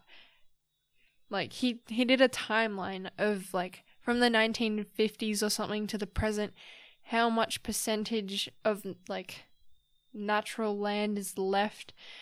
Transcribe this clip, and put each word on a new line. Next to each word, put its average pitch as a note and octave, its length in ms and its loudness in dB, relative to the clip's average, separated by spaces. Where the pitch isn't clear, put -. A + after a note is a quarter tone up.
like, F3+ 240 -2
he, A#3+ 340 -2
he A#3+ 180 2
did B3+ 160 6
a C4 80 8
timeline G3 880 -2
of, G3 360 0
like, F#3 300 -4
from A#3+ 200 0
the A#3+ 100 6
nineteen A3 640 2
fifties G#3+ 480 0
or G#3+ 80 2
something G#3 380 -2
to G#3 100 -4
the G3 100 -4
present, G#3+ 460 -2
how A#3 260 2
much A3+ 340 0
percentage G#3+ 840 -2
of, G#3 220 0
like, F#3+ 380 -8
natural G#3 640 0
land G#3 400 0
is G3 200 -6
left G3 560 0